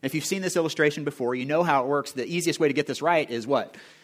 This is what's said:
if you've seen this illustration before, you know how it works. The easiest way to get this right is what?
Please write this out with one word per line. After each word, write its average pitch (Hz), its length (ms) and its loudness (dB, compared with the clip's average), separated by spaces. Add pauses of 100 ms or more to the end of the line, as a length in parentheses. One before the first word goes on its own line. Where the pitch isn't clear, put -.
if 135 120 -4
you've 151 100 -2
seen 196 160 -2
this 185 160 -2
illustration 156 480 2
before, 127 300 -2
you 127 100 -4
know 151 180 2
how 143 200 4
it 127 60 -2
works. 143 240 -2
The 123 140 -6
easiest 170 320 0
way 160 100 4
to 139 60 2
get 147 120 0
this 135 160 -6
right 156 280 2
is 117 160 -4
what? 123 300 0 (280)